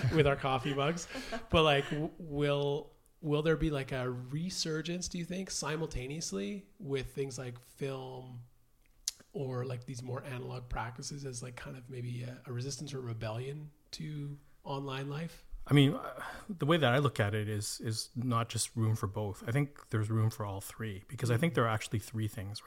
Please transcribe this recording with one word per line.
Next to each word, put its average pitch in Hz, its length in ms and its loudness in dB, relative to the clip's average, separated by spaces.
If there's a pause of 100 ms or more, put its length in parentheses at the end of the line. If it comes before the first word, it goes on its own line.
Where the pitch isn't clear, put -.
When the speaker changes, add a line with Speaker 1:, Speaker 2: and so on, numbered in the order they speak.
(120)
Speaker 1:
With 151 160 8
our 139 80 4
coffee 135 360 2
mugs. 147 360 0 (420)
But, 160 140 8
like, 143 260 6
w-, 156 280 -2
will, 143 760 0 (300)
will 151 200 2
there 160 140 6
be, 156 140 2
like, 135 200 -2
a 127 180 0 (220)
resurgence, 165 800 -2
do 180 100 -4
you 170 60 -2
think, 180 260 -4
simultaneously 160 1160 -4 (120)
with 135 340 -2
things 135 260 -4
like 123 220 -8
film 131 800 -8 (920)
or, 127 320 -2
like, 123 200 -6
these 127 180 -8
more 127 220 -6
analog 127 440 -8
practices 139 560 -6
as, 123 180 -6
like, 123 140 -10
kind 143 200 -10
of 127 140 -16
maybe 123 320 -6
a, 123 260 -10
a 127 40 -6
resistance 139 420 -4
or 131 60 -4
rebellion 123 680 -4 (240)
to 147 440 -6 (280)
online 139 460 -4
life? 160 320 -6 (260)
Speaker 2:
I 135 60 6
mean, 143 200 10
uh, - 280 -8 (260)
the 175 160 -2
way 160 120 6
that 127 160 8
I 135 60 8
look 139 200 2
at 104 160 4
it 107 140 0
is, 104 360 -4
is 110 300 -2
not 117 340 0
just - 280 0
room 110 180 4
for 98 140 0
both. 101 380 -4
I 117 40 -2
think 143 400 0
there's 107 200 2
room 110 200 4
for 107 160 -4
all 98 140 -4
three, 104 480 -8
because 123 220 -2
I 117 60 6
think 165 180 4
there 123 100 6
are 117 40 4
actually 110 300 0
three 110 300 -2
things, 101 380 -8